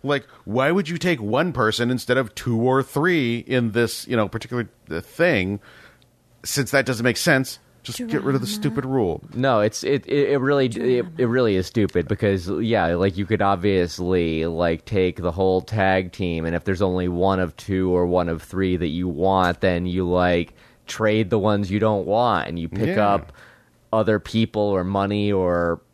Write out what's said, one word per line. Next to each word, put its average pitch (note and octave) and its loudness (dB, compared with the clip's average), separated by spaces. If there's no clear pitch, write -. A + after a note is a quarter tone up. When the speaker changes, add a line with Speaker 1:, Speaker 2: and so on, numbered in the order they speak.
Speaker 1:
Like, C#3 -2
why C3 2
would F3 0
you E3+ -6
take E3 0
one C3+ 0
person A#2 0
instead B2 0
of B2 -2
two A#2 -2
or B2+ 2
three C#3+ 0
in A#2+ 0
this, A2+ -2
you B2 0
know, G#2+ 2
particular, A2+ -6
uh, D#2+ -4
thing? G2+ 0
Since - -4
that C#3 2
doesn't A#2 -2
make A#2+ 2
sense, C3+ 0
just - -10
get F#3 -2
rid C#3 0
of C3+ 0
the C3 -6
Speaker 2:
Drama. - -6
Speaker 1:
stupid C3+ -2
rule. A#2 0
Speaker 3:
No, B2 2
it's, G#2+ 0
it, C3+ 0
it, C#3+ 0
it C#3+ 2
really, C3+ 2
it, A#2+ -2
Speaker 2:
Drama. B2 0
Speaker 3:
it B2+ 0
really A#2 2
is F#2 0
stupid F#2 0
because, G2 0
yeah, G2+ 0
like, F2+ 0
you G2 -2
could G#2 0
obviously, F2+ 0
like, E2+ -2
take F#2 0
the F2 -2
whole F#2 2
tag F#2+ 0
team, E2 -4
and E2 -2
if E2+ -2
there's F#2+ -2
only F2+ 0
one F#2 2
of F2 -2
two F#2 0
or F2+ 2
one F2 0
of E2 -4
three F#2 -2
that E2+ -2
you F2 -4
want, F2+ 0
then F2+ 0
you, F2+ -2
like, F2+ 0
trade G#2+ 0
the A2 2
ones G2+ 0
you G#2 0
don't G#2+ 0
want, G#2 0
and E2+ -6
you E2+ -6
pick G#2+ -2
Speaker 1:
Yeah. G2+ 4
Speaker 3:
up - -4
other G#2+ 2
people A2 0
or G2 0
money G2+ 0
or F2 2